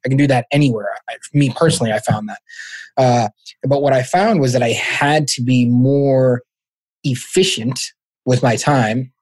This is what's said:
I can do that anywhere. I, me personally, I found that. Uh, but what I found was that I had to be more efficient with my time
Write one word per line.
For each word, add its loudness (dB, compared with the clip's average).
I -2
can 0
do 2
that 2
anywhere. 0
I, -12
me 2
personally, 0
I -2
found -4
that. -16
Uh, 2
but 0
what 2
I 2
found 2
was 2
that 0
I 0
had 0
to -4
be 2
more 2
efficient -2
with 0
my 2
time -2